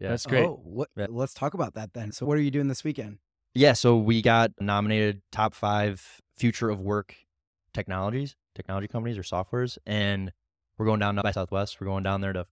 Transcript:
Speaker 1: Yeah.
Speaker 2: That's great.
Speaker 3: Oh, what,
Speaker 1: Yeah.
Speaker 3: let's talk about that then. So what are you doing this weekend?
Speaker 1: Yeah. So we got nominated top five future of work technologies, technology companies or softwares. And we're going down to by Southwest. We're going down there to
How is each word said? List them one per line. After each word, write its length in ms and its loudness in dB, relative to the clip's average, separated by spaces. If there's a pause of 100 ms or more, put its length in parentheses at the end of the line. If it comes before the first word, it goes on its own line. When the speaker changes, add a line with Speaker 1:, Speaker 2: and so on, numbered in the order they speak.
Speaker 1:
Yeah. 100 -6
Speaker 2:
That's 160 -4
great. 180 2
Speaker 3:
Oh, 180 -4
what, 340 -8
Speaker 1:
Yeah. 120 -4
Speaker 3:
let's 240 -4
talk 220 -4
about 200 -6
that 200 -12
then. 180 -10
So 140 -8
what 100 2
are 60 2
you 80 2
doing 180 0
this 160 -4
weekend? 340 -8 (360)
Speaker 1:
Yeah. 180 8
So 240 6
we 240 4
got 400 6
nominated 600 0 (100)
top 220 0
five 640 -2 (160)
future 320 0
of 120 -2
work 340 -4 (580)
technologies, 640 -4 (180)
technology 340 -6
companies 280 -4
or 60 -6
softwares. 640 -4
And 460 -2 (440)
we're 100 -4
going 140 2
down 160 0
to 60 0
by 80 0
Southwest. 500 -4
We're 60 -8
going 160 -2
down 180 0
there 140 -2
to 180 -6